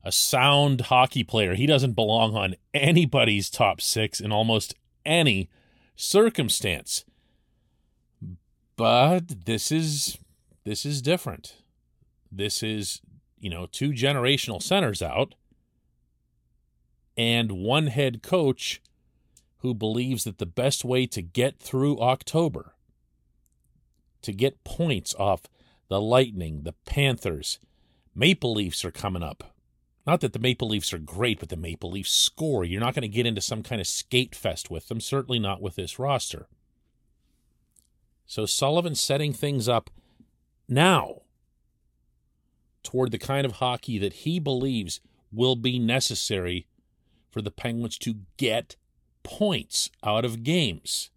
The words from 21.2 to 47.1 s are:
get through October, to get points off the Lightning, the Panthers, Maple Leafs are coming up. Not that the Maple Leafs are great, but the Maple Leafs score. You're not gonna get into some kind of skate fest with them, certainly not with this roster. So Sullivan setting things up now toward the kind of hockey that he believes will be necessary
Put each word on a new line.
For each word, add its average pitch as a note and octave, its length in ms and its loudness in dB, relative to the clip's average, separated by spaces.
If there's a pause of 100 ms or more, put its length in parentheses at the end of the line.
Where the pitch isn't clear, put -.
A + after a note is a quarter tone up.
get A#2+ 380 -2
through C3+ 420 0
October, C3+ 720 -2 (1500)
to G#2 120 -8
get A#2 320 -2
points D3+ 500 -2
off G2 280 0 (440)
the G2 140 0
Lightning, G#2 640 2
the E2 100 -10 (120)
Panthers, A#2+ 720 -2 (540)
Maple C3 400 2
Leafs G2+ 300 -4
are F2 80 -8
coming F2+ 320 -6
up. - 300 -12 (520)
Not D#3+ 140 2
that B2+ 140 -4
the A#2 60 -8
Maple B2+ 280 -2
Leafs G#2+ 240 -2
are F2+ 60 -8
great, F2 420 -4
but D#2+ 80 -12
the F2+ 80 -10
Maple E2 360 -8
Leafs F#2+ 200 -6
score. C3+ 540 0
You're F#2 160 -4
not B2+ 120 0
gonna B2 140 -4
get A2+ 180 0
into A2 140 0
some A2 240 -6
kind A2+ 160 -6
of F#2+ 80 -4
skate - 480 -2
fest - 340 -6
with E2 200 -10
them, A2+ 100 -6
certainly B2+ 400 -4
not G2 220 -4
with F#2+ 140 -8
this F2+ 220 -8
roster. C3 500 -4 (1800)
So G#2+ 200 -6
Sullivan D#3 500 0
setting D3 360 -2
things C3 380 -2
up A#2 200 0 (760)
now D3+ 540 2 (1600)
toward B2+ 300 -2
the B2+ 60 -6
kind C#3 280 -2
of A#2 80 -4
hockey B2 440 -4
that G2 160 -2
he E3+ 260 -4
believes B2+ 600 -2 (320)
will B2 240 2
be B2 240 0
necessary G#2 880 0 (640)